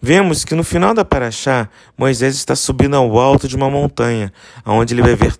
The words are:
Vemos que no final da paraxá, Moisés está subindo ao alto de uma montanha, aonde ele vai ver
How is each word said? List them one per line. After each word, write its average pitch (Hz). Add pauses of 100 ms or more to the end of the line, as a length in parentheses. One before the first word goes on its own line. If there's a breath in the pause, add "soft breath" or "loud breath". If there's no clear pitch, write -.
Vemos 165
que -
no 165
final 190
da 214
paraxá, 123 (280 soft breath)
Moisés 131
está 131
subindo 139
ao 117
alto 135
de 127
uma 135
montanha, 120 (320 loud breath)
aonde 117
ele 123
vai 120
ver 117